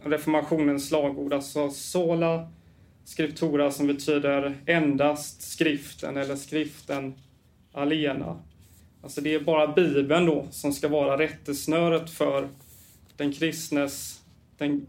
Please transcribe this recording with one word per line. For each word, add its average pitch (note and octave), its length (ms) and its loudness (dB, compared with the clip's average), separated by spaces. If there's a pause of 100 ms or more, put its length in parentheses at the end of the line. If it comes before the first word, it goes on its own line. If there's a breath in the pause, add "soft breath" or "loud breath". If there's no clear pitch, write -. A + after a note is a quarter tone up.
reformationens D3+ 800 2
slagord, C#3+ 460 0
alltså C#3+ 360 -2
sola E3 800 0 (580 soft breath)
scriptura, D3 640 0
som C#3+ 160 0
betyder C#3 800 0
endast D3 760 2
skriften D3 760 -2
eller C#3 180 -4
skriften C#3 800 -6 (580)
alena. D3 680 -2 (640 soft breath)
Alltså - 180 -8
det D3+ 120 0
är D#3 60 2
bara D3+ 280 4
Bibeln D3 580 4
då D3+ 260 2
som C#3+ 220 -2
ska D3+ 140 -2
vara C#3+ 300 2
rättesnöret D#3 920 0
för C#3 380 0 (680 loud breath)
den C#3+ 180 -2
kristnes, C#3+ 880 -4 (360)
den, C#3+ 320 -2